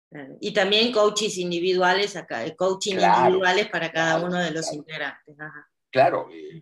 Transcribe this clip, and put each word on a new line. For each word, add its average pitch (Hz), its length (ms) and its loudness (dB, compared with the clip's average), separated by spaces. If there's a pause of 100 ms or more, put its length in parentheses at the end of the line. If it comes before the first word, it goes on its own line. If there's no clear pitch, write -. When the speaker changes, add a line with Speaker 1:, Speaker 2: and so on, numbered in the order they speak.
Speaker 1:
Claro. 139 320 -16
Y 208 100 -6
también 208 400 2
coaches 208 460 2
individuales, 180 800 0
acá, 147 280 -8
eh, 160 120 -8
coaching 190 400 -2
Speaker 2:
Claro, 196 320 4
Speaker 1:
individuales 185 420 2
para 165 220 -4
cada 165 240 2
Speaker 2:
claro, 170 120 0
Speaker 1:
uno 180 120 -2
de 170 120 0
los 160 140 -6
Speaker 2:
claro. 156 140 -8
Speaker 1:
integrantes. 147 600 -12
Ajá. 147 280 -16 (240)
Speaker 2:
Claro, - 400 2
eh, 82 300 -16